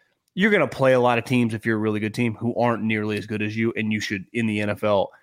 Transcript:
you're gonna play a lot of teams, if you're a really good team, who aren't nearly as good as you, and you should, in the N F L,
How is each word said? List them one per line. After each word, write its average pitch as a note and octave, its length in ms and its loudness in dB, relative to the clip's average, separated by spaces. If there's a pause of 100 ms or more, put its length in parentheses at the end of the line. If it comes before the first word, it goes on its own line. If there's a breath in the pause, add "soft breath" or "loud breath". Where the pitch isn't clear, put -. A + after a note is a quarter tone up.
(340)
you're G3+ 160 2
gonna E3+ 180 2
play C3+ 240 4
a B2+ 80 4
lot A#2+ 180 4
of A2+ 60 -2
teams, A#2+ 300 0
if G#2+ 120 -6
you're A2+ 100 0
a G#2+ 40 -2
really G#2+ 200 0
good G#2+ 140 -4
team, A#2 200 0
who A#2 220 -4
aren't A#2 260 0
nearly G#2+ 360 -2
as G2 80 -8
good G#2 160 -4
as G#2+ 140 -4
you, A2+ 200 0
and A2 160 -2
you G#2+ 80 -2
should, G2+ 320 -6
in A#2 140 -2
the G#2 140 0
N G#2 100 -2
F G#2 140 -4
L, G2+ 260 2 (120 soft breath)